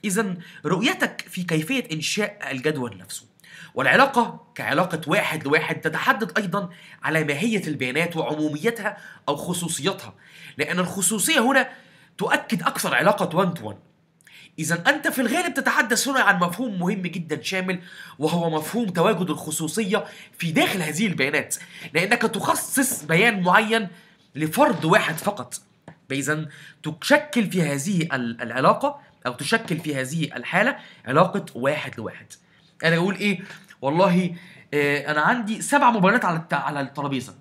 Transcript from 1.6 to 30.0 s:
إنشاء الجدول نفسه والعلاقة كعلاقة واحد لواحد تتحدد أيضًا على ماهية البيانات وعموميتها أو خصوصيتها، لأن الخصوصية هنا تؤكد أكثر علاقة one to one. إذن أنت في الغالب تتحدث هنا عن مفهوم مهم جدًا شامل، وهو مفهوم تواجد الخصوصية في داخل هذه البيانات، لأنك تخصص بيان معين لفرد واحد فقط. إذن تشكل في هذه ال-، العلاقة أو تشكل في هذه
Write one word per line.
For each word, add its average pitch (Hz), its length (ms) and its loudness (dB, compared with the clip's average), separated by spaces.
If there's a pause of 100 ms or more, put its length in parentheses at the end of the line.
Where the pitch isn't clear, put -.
إنشاء 156 600 -4
الجدول 131 460 -4
نفسه - 280 -16 (500)
والعلاقة 151 800 4
كعلاقة 156 520 0
واحد 160 400 0
لواحد 160 340 0
تتحدد 202 560 0
أيضًا 196 320 -4 (340)
على 156 200 0
ماهية 175 440 0
البيانات 151 500 -2
وعموميتها 156 800 -2 (320)
أو 147 60 2
خصوصيتها، 165 760 -4 (440)
لأن 170 220 0
الخصوصية 202 600 2
هنا 254 300 4 (480)
تؤكد 214 440 0
أكثر 165 340 -2
علاقة 185 500 2
one 147 140 -2
to - 20 -12
one. 104 160 -10 (840)
إذن 160 180 0 (100)
أنت 285 200 2
في - 140 0
الغالب 302 320 0
تتحدث 247 540 2
هنا 262 120 0
عن 196 200 4
مفهوم 196 400 -2
مهم 185 220 -2
جدًا 160 400 -6
شامل، 185 380 -4 (400)
وهو 170 300 0
مفهوم 160 400 -2
تواجد 180 400 2
الخصوصية 165 760 -2 (320)
في 165 140 -4
داخل 196 300 2
هذه 156 260 -2
البيانات، 139 480 -2 (380)
لأنك 196 280 2
تخصص - 840 0
بيان 185 400 4
معين 214 440 2 (480)
لفرد 160 500 2
واحد 156 320 4
فقط. - 440 -6 (500)
إذن 147 380 -2 (520)
تشكل 277 500 2
في 180 120 0
هذه 147 380 0
ال-، 120 400 -4
العلاقة 170 580 2 (260)
أو 127 80 -2
تشكل 226 460 -2
في 151 160 -4
هذه 135 280 -2